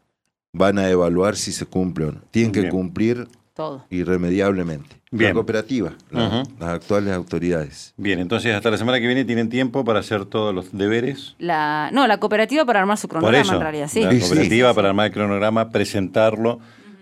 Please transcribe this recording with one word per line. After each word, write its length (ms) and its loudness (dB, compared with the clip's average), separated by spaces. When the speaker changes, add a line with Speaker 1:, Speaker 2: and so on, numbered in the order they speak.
Speaker 1:
van 280 2
a 100 2
evaluar 480 2
si 160 -6
se 120 -8
cumple 400 -2
o 60 -4
no. 100 -14
Tienen 200 2
que 100 0
Speaker 2:
Bien. 100 0
Speaker 1:
cumplir 560 -2
Speaker 3:
Todo. 360 -10
Speaker 1:
irremediablemente. 1080 -2
Speaker 2:
Bien. 180 2
Speaker 1:
La 60 2
cooperativa, 580 -2
la, 180 -2
Speaker 2:
Ujú. 180 -8
Speaker 1:
las 100 -6
actuales 440 -2
autoridades. 840 -4
Speaker 2:
Bien, 220 -2
entonces 360 0
hasta 160 0
la 80 2
semana 200 0
que 60 0
viene 180 2
tienen 240 0
tiempo 380 -2
para 140 2
hacer 260 -2
todos 300 -2
los 200 -8
deberes. 600 -2
Speaker 3:
La, 560 -2
no, 140 4
la 120 2
cooperativa 460 0
para 140 2
armar 180 2
su 100 -8
Speaker 2:
Por 120 -6
Speaker 3:
cronograma, 240 6
Speaker 2:
eso, 120 0
Speaker 3:
en 60 0
realidad, 280 -4
sí. 120 0
Speaker 2:
la 100 2
Speaker 1:
Sí, 60 6
sí. 60 2
Speaker 2:
cooperativa 460 4
Speaker 3:
Sí, 40 6
sí. 20 -4
Speaker 2:
para 140 4
armar 160 2
el 80 -2
cronograma, 560 0
presentarlo, 840 0
Speaker 3:
Ujú. 60 -14